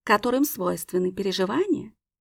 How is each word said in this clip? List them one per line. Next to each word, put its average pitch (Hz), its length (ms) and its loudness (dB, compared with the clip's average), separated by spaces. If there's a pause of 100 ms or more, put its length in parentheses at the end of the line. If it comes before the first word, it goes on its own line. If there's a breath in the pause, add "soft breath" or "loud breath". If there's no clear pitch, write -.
которым 247 400 2
свойственны 180 680 -2
переживания, 202 800 -2 (280)